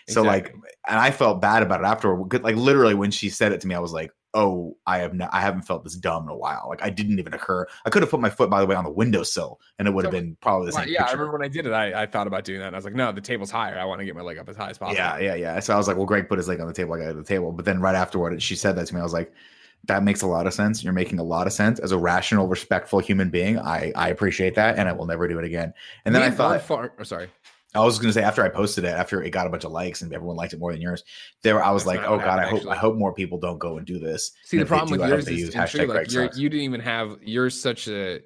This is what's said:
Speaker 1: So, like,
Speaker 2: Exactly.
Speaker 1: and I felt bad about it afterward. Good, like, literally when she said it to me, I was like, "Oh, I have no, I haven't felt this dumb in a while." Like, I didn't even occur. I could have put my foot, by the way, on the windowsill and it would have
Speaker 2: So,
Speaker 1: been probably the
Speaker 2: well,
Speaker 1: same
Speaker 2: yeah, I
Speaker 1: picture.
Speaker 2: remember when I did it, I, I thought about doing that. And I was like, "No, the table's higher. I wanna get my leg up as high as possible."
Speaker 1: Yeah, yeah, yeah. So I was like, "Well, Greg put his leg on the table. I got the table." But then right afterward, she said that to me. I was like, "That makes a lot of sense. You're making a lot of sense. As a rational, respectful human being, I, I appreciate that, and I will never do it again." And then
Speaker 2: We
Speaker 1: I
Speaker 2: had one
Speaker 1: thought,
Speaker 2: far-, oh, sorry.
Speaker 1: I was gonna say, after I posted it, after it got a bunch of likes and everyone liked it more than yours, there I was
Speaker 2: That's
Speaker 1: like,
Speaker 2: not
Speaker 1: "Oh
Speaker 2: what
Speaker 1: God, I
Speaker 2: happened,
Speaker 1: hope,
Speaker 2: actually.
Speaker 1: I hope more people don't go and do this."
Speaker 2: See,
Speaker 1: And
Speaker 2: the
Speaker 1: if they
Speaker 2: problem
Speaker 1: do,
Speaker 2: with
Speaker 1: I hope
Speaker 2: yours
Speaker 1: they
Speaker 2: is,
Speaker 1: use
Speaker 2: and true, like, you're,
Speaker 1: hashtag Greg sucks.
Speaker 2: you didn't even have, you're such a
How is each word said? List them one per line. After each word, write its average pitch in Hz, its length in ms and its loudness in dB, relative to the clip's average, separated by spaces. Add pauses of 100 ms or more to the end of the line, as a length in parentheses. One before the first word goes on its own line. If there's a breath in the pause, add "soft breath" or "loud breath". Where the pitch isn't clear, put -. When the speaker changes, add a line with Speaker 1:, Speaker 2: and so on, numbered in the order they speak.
Speaker 1:
So, 110 140 4
like, 98 260 4
Speaker 2:
Exactly. - 220 -20 (180)
Speaker 1:
and 110 100 2
I 135 140 6
felt 123 280 4
bad 107 220 6
about 92 180 2
it 90 60 0
afterward. 95 420 2
Good, 123 140 0
like, 110 140 2
literally 127 380 6
when 101 180 2
she 98 180 -4
said 104 220 2
it 87 100 -2
to 95 60 -4
me, 90 60 0
I 87 40 -2
was 85 160 -4
like, 80 180 -6 (220)
"Oh, 92 420 2 (100)
I 92 120 2
have 87 160 -4
no, 90 180 -4
I 92 80 2
haven't 92 220 0
felt 87 220 -6
this 80 120 -12
dumb 82 280 -2
in 78 40 -12
a 71 80 -10
while." 71 320 -6
Like, - 140 -8
I 101 80 -2
didn't 104 280 0
even 82 140 -6
occur. 90 340 -2 (200 loud breath)
I - 20 0
could 190 140 4
have 147 80 2
put 143 100 2
my 110 80 2
foot, 101 220 2
by 98 100 4
the 98 60 4
way, 95 100 4
on 90 80 0
the 80 60 -6
windowsill 92 680 0 (200 soft breath)
and 101 100 2
it 101 40 4
would 95 120 2
have 85 80 -2
Speaker 2:
So, 90 80 -2
Speaker 1:
been 82 220 -8
probably 95 280 2
the - 40 -4
Speaker 2:
well, 151 100 -2
Speaker 1:
same 151 80 -4
Speaker 2:
yeah, 170 80 2
I 135 40 2
Speaker 1:
picture. 127 120 0
Speaker 2:
remember 151 220 -4
when 143 80 -4
I - 40 -4
did 156 160 -6
it, 113 60 -2
I, 107 300 0
I 107 40 -2
thought 104 200 -2
about 95 180 -4
doing 95 160 -8
that. 95 60 -8
And 92 100 -10
I - 20 -10
was 95 60 -10
like, 101 100 -10
"No, 123 160 0
the 101 120 -8
table's 101 280 -6
higher. 107 280 -4
I 92 80 -4
wanna 95 180 -6
get 85 100 -8
my 85 60 -14
leg 87 160 -10
up - 140 -16
as 101 60 -16
high 101 120 -8
as 92 80 -12
possible." 92 220 -6
Speaker 1:
Yeah, 87 200 0
yeah, 95 160 -2
yeah. 85 260 -4
So 107 120 0
I 104 60 6
was 101 100 2
like, 92 80 2
"Well, 98 80 0
Greg 101 240 0
put 98 80 0
his 87 100 -2
leg 87 140 -4
on 82 60 -6
the 85 80 -8
table. 85 180 -4
I 85 140 -4
got 80 100 -6
the 76 80 -12
table." 87 280 -2
But 85 120 -8
then 92 160 2
right 95 140 4
afterward, 87 480 0
she - 120 -4
said 95 220 0
that 85 120 -2
to 90 60 -8
me. 87 60 -2
I 85 40 -4
was 82 100 -4
like, 85 180 -4 (520 soft breath)
"That 98 200 0
makes 101 180 2
a 98 40 0
lot 85 200 0
of 92 80 -2
sense. 107 300 0
You're 92 100 -2
making 92 240 -2
a 82 60 -4
lot 85 220 0
of - 60 -2
sense. 110 280 2
As 92 120 -2
a 92 60 4
rational, 92 480 2
respectful 92 540 0
human 95 300 2
being, 92 280 0
I, 80 380 -4
I 87 140 0
appreciate 92 440 0
that, 107 240 4
and 95 100 2
I 87 40 0
will 85 140 -6
never 85 220 -2
do 85 100 -2
it 82 60 -4
again." 85 300 -4 (320 loud breath)
And 110 80 4
then 127 80 6
Speaker 2:
We 127 40 4
Speaker 1:
I 123 40 2
Speaker 2:
had - 80 -4
one 117 200 4
Speaker 1:
thought, - 80 -10
Speaker 2:
far-, 120 320 -4
oh, 107 40 -12
sorry. 90 260 -10 (460 soft breath)
Speaker 1:
I 107 60 4
was 113 180 6
gonna 113 140 4
say, 110 100 4
after 104 220 4
I 90 60 4
posted 101 340 0
it, 87 40 0
after 90 340 0
it 87 80 -4
got 90 160 0
a 87 40 -4
bunch - 140 -6
of 80 80 -8
likes 87 300 -6
and 82 100 -10
everyone 85 240 -8
liked 85 160 -8
it 80 60 -12
more 87 140 -4
than 80 100 -8
yours, 87 200 -6 (400 loud breath)
there 107 220 4
I 98 60 4
was 98 140 2
Speaker 2:
That's - 20 -2
Speaker 1:
like, 92 160 0
Speaker 2:
not 104 80 -4
Speaker 1:
"Oh 107 60 4
Speaker 2:
what 92 100 0
Speaker 1:
God, 92 120 4
I 92 40 4
Speaker 2:
happened, 92 80 2
Speaker 1:
hope, 104 80 2
Speaker 2:
actually. 92 140 -4
Speaker 1:
I 87 40 -2
hope 110 200 4
more 98 180 0
people 90 240 -4
don't 87 200 -4
go 82 200 -6
and 80 80 -12
do 90 120 -6
this." 80 320 -4 (140 soft breath)
Speaker 2:
See, 165 140 0
Speaker 1:
And - 20 4
Speaker 2:
the 151 40 4
Speaker 1:
if - 40 -4
they 160 80 4
Speaker 2:
problem 156 120 0
Speaker 1:
do, - 40 -2
Speaker 2:
with - 80 0
Speaker 1:
I 87 60 0
hope - 100 4
Speaker 2:
yours 147 80 0
Speaker 1:
they 85 80 -4
Speaker 2:
is, 85 80 -2
Speaker 1:
use 82 140 -6
Speaker 2:
and 87 160 0
true, 147 100 -2
like, 143 80 2
you're, 107 80 0
Speaker 1:
hashtag 82 160 -2
Greg 127 160 0
sucks. 127 100 -14
Speaker 2:
you 147 120 2
didn't 147 140 -2
even 123 180 -4
have, 113 400 -4
you're 123 280 0
such 120 380 -4
a 95 380 -6